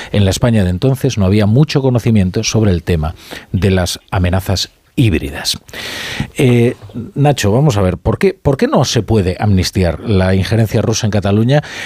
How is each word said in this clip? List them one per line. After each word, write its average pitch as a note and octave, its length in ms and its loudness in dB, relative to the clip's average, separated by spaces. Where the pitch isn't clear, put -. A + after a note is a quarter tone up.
En G2+ 120 2
la F#2+ 60 2
España A2 340 0
de F2+ 60 0
entonces C3 480 -2
no F#2+ 80 2
había G#2 180 2
mucho C3 380 2
conocimiento A2+ 600 0
sobre A2 260 0
el F2 120 0
tema D#2+ 320 -2
de F#2+ 180 0
las F#2 300 -2
amenazas F#2 600 -2
híbridas". D2+ 640 -2
Eh, B2 380 2
Nacho, C#3 380 0
vamos C3 240 2
a G2+ 60 0
ver, F2+ 140 0
¿por A2 220 -2
qué, F#3+ 160 0
por C#3 220 -2
qué A#3+ 120 0
no G#3 160 2
se A#2+ 180 0
puede F#2 380 0
amnistiar F#2 600 0
la F#2+ 340 2
injerencia G#2+ 480 0
rusa A2 240 -2
en G2+ 40 -2
Cataluña? G#2 520 2